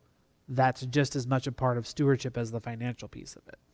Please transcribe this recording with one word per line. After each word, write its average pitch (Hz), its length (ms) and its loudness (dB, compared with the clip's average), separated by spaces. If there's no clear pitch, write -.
that's 131 380 2
just 139 300 2
as 123 100 -2
much 131 200 0
a 131 60 -4
part 123 260 2
of 117 80 -4
stewardship 135 520 2
as 113 120 -4
the 117 100 -6
financial 117 480 -6
piece - 280 -16
of - 120 -20
it. - 100 -20